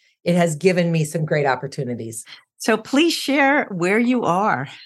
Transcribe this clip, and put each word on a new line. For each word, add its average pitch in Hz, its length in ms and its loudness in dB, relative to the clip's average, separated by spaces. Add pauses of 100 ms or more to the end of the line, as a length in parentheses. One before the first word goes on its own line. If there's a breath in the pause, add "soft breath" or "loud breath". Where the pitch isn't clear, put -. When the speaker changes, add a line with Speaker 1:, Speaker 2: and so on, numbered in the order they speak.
(240 soft breath)
Speaker 1:
it 175 100 2
has 170 220 2
given 175 340 2
me 160 140 0
some 156 200 -4
great 151 220 0
opportunities. 123 800 -6 (320 loud breath)
Speaker 2:
So 226 200 0
please 285 360 2
share 277 540 2
where 185 340 0
you 240 240 2
are. 170 440 0 (180 loud breath)